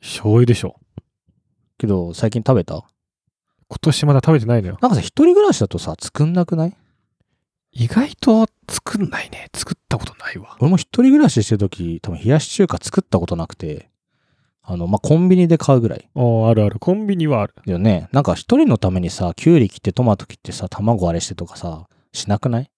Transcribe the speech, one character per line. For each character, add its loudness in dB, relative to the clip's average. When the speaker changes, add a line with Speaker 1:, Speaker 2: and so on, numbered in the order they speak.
Speaker 1:
醤 0
油 6
で 4
し -8
ょ。 -10
Speaker 2:
け -4
ど、 0
最 -2
近 -2
食 2
べ 2
た？ -12
Speaker 1:
今 -14
年 0
ま 4
だ 4
食 4
べ 4
て -6
な 2
い 0
の -6
よ。 -10
Speaker 2:
な 2
ん 4
か 2
さ、 0
一 2
人 6
暮 4
ら 2
し -2
だ 0
と -6
さ、 -8
作 -4
ん -2
な 0
く -4
な -2
い？ -12
Speaker 1:
意 -4
外 -2
と 2
作 -8
ん -4
な -10
い -14
ね。 -18
作 -10
っ -20
た -2
こ -10
と -16
な -14
い -12
わ。 -20
Speaker 2:
俺 2
も 4
一 -2
人 6
暮 6
ら 6
し 0
し -2
て 2
る -2
時、 -4
多 -10
分 -10
冷 2
や 4
し -10
中 0
華 -4
作 -4
っ -20
た 0
こ -2
と -6
な -8
く -16
て、 -12
あ -10
の、 -4
ま -2
あ、 0
コ 2
ン 2
ビ 6
ニ 4
で 4
買 2
う 4
ぐ 0
ら -8
い。 -18
Speaker 1:
あ -8
ー、 2
あ 6
る 2
あ 2
る。 -10
コ 0
ン -6
ビ -2
ニ -2
は 0
あ -4
る。 -12
Speaker 2:
だ -4
よ -4
ね。 0
な 2
ん 0
か 0
一 0
人 4
の 2
た 0
め -2
に -4
さ、 -4
き 0
ゅ 6
う 6
り 4
切 -12
っ -20
て -4
ト -2
マ 2
ト -12
切 -20
っ -20
て -14
さ、 -10
卵 -2
あ -2
れ -2
し -10
て -12
と -10
か -20
さ、 -12
し -8
な 0
く -4
な -2
い？ -14